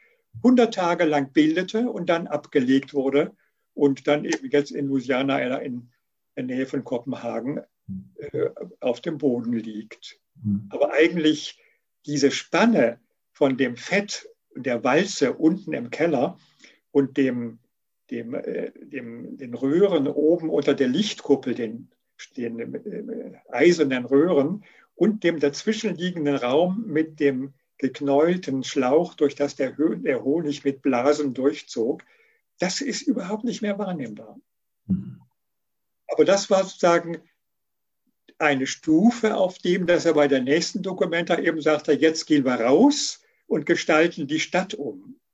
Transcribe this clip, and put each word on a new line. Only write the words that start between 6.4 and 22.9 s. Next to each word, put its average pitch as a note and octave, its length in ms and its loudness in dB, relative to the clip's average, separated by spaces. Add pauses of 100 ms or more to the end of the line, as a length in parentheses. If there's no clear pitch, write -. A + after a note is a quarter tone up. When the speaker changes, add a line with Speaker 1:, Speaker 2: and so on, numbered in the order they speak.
Speaker 1:
Nähe B2+ 220 -4
von C3+ 180 -6
Kopenhagen, A#2 760 -6 (260)
Speaker 2:
Mhm. - 240 -12 (220)
Speaker 1:
äh, - 180 -2 (300)
auf - 200 -4
dem D#3+ 180 -6
Boden A#2+ 360 0
liegt. A2 640 -10 (220)
Speaker 2:
Mhm. G#2 260 -2
Speaker 1:
Aber - 240 -2
eigentlich D#3 680 0 (480)
diese C#3 240 2
Spanne F#3 680 2 (340)
von C3+ 240 2
dem A#2+ 200 -2
Fett - 520 -4 (260)
der B2 300 -4
Walze C#3+ 480 2
unten D#3+ 400 0
im A#2+ 180 -6
Keller D#3 480 0 (540)
und C#3 240 2
dem, B2 420 -2 (520)
dem, A#2 240 -8
äh, - 400 -6
dem, A#2+ 640 -14
den A#2+ 180 -12
Röhren D3+ 540 2
oben D#3+ 420 2
unter C#3+ 240 2
der C3+ 140 2
Lichtkuppel, C3+ 680 0
den, A#2 360 -8 (460)
den, A#2 380 -8
äh, - 640 -12 (120)